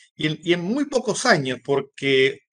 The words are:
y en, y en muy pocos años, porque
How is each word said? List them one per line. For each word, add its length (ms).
y 100
en, 160
y 120
en 80
muy 240
pocos 420
años, 360
porque 760